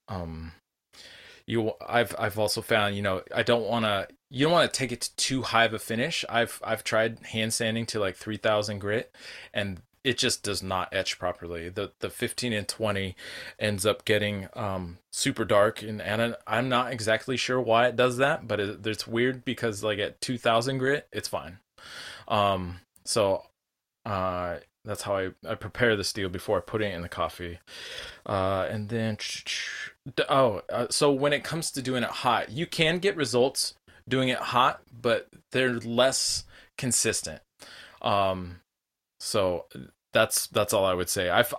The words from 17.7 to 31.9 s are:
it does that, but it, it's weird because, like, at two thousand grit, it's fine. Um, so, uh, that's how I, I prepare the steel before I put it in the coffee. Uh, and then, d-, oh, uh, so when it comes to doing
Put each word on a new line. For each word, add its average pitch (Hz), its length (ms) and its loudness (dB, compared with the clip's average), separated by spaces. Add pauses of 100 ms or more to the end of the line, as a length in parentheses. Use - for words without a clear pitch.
it 117 80 -4
does 123 220 4
that, 139 280 2
but 104 140 0
it, 101 260 -4
it's 110 200 -4
weird 120 380 0
because, 110 380 -4
like, 107 160 0
at 98 220 -4
two 127 180 -4
thousand 120 400 2
grit, 135 340 -2
it's - 160 -6
fine. 82 300 -8 (720)
Um, 95 520 2 (240)
so, 98 400 2 (600)
uh, 90 520 -2 (260)
that's 104 180 -8
how 101 140 -2
I, 95 140 -2 (180)
I 110 60 -4
prepare 113 400 0
the 101 80 0
steel 95 260 -4
before 92 300 -2
I - 20 -4
put 107 220 -4
it 101 100 -4
in 85 100 -8
the 85 60 -8
coffee. 87 520 -6 (680)
Uh, 95 420 0
and 104 200 -6
then, 113 280 -2 (1000)
d-, 151 120 2
oh, 131 400 4
uh, 113 220 -2
so 143 220 4
when 143 200 2
it 135 120 0
comes 160 260 -6
to 135 120 -6
doing 127 200 0